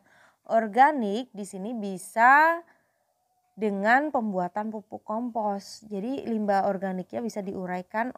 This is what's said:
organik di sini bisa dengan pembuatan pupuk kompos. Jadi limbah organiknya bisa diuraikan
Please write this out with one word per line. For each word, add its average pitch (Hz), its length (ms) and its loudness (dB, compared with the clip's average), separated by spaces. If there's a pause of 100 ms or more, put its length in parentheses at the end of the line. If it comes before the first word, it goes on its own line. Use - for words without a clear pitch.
(500)
organik 226 800 2
di 202 140 -12
sini 196 320 -10
bisa 247 800 4 (960)
dengan 214 560 2
pembuatan 214 640 -4
pupuk 208 320 -14
kompos. 214 800 -6
Jadi 214 400 -6
limbah 208 400 0
organiknya 190 560 -4
bisa 214 240 -6
diuraikan 185 720 -6